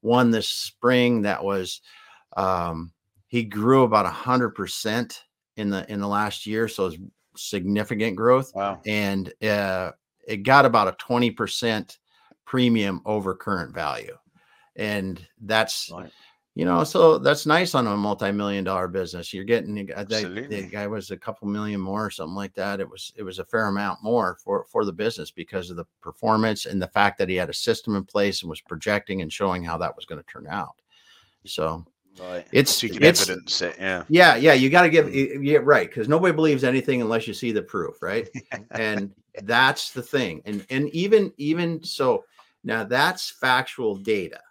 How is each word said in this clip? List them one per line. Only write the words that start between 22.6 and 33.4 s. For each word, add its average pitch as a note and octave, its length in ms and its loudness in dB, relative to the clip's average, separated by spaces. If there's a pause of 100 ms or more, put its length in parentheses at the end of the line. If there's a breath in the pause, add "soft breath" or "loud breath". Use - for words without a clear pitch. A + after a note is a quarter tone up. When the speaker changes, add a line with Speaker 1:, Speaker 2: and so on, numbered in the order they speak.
Speaker 1:
It F#2 80 -8
was, - 280 -18
it G#2+ 80 -14
was F#2 160 -12
a F2+ 60 -10
fair A2 200 -2
amount G2+ 380 -4
more G#2+ 400 0
for, G2 260 -4
for G#2+ 160 -2
the F#2+ 80 -4
business G2 380 -6
because F2+ 400 -10
of E2+ 60 -12
the E2+ 80 -12 (160)
performance A2 680 0
and G2 120 -4
the F2+ 80 -4
fact G2+ 300 2
that F#2 120 0
he F#2 60 -2
had F2+ 140 -2
a E2 40 -10
system A2 420 -2
in F#2+ 100 -2
place G2+ 380 -2
and F2 60 -10
was D#2 120 -12
projecting F#2+ 640 -4
and D#2+ 100 -10
showing F2+ 300 -2
how E2 160 -6
that E2+ 160 -4
was - 100 -20
gonna D2 260 -14
turn - 160 -18
out. E2+ 280 -8 (720 soft breath)
So D#2+ 360 -6 (360)
Speaker 2:
Right. F2+ 320 -10
Speaker 1:
it's, - 240 4
Speaker 2:
So A#2+ 100 -2
you G#2 80 -4
can G#2+ 100 0
Speaker 1:
it's E3+ 240 8
Speaker 2:
evidence F#2 360 -6